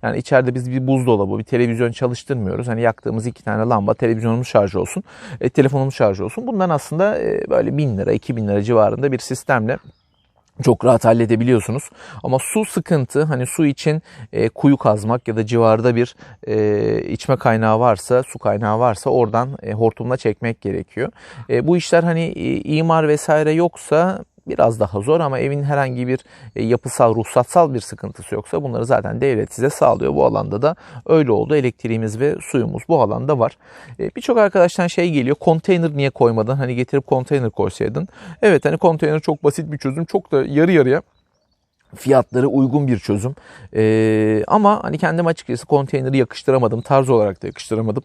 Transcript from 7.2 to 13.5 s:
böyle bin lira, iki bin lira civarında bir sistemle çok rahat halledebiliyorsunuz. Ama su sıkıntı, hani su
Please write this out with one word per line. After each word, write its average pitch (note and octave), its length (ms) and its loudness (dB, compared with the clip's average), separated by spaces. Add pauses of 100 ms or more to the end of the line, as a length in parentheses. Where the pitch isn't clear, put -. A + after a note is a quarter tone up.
böyle B2+ 280 0
bin C3+ 200 -2
lira, G2 140 -2
iki A2+ 240 -2
bin A2 120 -4
lira G2+ 160 0
civarında A2+ 480 2
bir B2 80 -4
sistemle B2+ 580 -4 (840)
çok A#2+ 220 2
rahat B2 200 4
halledebiliyorsunuz. A#2 840 2 (340)
Ama C3 160 -2
su G#3+ 260 -4
sıkıntı, D3+ 580 -2
hani C3+ 220 -2
su D#3+ 200 -2